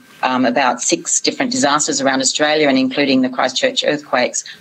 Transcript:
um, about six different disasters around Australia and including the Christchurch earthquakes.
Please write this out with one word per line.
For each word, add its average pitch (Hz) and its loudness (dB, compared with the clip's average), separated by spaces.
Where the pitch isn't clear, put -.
um, 127 2
about 123 2
six - -2
different 135 -2
disasters 139 0
around 135 2
Australia 151 2
and 131 4
including 131 2
the 127 0
Christchurch 127 -2
earthquakes. 143 -2